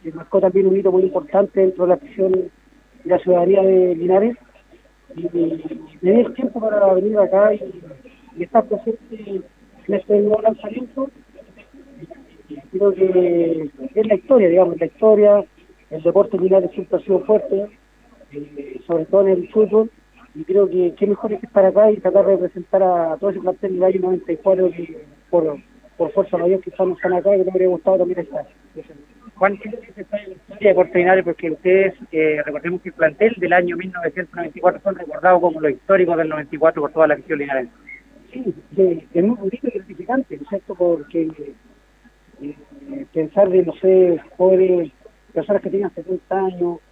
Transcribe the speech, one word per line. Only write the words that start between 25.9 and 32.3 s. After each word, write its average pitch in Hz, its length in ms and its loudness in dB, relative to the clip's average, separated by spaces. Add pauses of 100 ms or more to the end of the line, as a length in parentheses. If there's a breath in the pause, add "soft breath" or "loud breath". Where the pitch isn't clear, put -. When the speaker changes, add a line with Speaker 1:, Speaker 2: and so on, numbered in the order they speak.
Speaker 1:
por 160 160 -4
fuerza 196 240 -2
mayor 180 240 0
quizás 185 260 -4
no 185 60 -2
están 180 180 -4
acá, 180 200 -2
que 190 120 2
me 185 80 -2
habría 185 160 2
gustado 185 300 0
también 180 240 -2
estar. 160 260 -10 (880)
Speaker 2:
Juan, 202 220 0
¿qué 214 100 -16
es 214 80 -10
lo 233 60 -16
que - 100 -20
se 202 140 -18
sabe 208 180 -10
de 190 60 -20
la 190 60 -18
historia - 240 -20
de 208 80 2
Deportes 180 280 2
Linares? 180 300 2
Porque 170 260 -6
ustedes, 190 420 0 (200)
eh, 156 320 -2